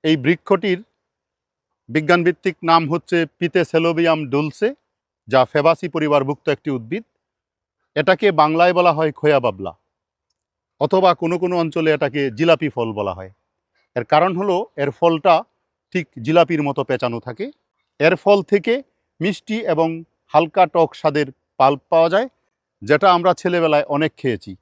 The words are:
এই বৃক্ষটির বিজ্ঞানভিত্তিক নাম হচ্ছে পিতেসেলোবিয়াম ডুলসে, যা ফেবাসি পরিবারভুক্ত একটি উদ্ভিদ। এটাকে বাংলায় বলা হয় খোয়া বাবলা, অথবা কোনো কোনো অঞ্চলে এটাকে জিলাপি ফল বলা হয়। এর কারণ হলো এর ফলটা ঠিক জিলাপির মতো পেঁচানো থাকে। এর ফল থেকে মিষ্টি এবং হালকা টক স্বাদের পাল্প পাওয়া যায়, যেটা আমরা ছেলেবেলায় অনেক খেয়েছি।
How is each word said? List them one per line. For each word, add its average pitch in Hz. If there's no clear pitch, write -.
এই 160
বৃক্ষটির 180
বিজ্ঞানভিত্তিক 170
নাম 165
হচ্ছে 170
পিতেসেলোবিয়াম 165
ডুলসে, 147
যা 127
ফেবাসি 156
পরিবারভুক্ত 147
একটি 147
উদ্ভিদ। 131
এটাকে 180
বাংলায় 160
বলা 175
হয় 156
খোয়া 147
বাবলা, 98
অথবা 185
কোনো 170
কোনো 180
অঞ্চলে 160
এটাকে 143
জিলাপি 156
ফল 117
বলা 101
হয়। 95
এর 120
কারণ 165
হলো 185
এর 139
ফলটা 165
ঠিক 175
জিলাপির 160
মতো 143
পেঁচানো 123
থাকে। 127
এর 165
ফল 202
থেকে 202
মিষ্টি 208
এবং 160
হালকা 165
টক 165
স্বাদের 147
পাল্প 135
পাওয়া 165
যায়, 208
যেটা 147
আমরা 175
ছেলেবেলায় 165
অনেক 151
খেয়েছি। 110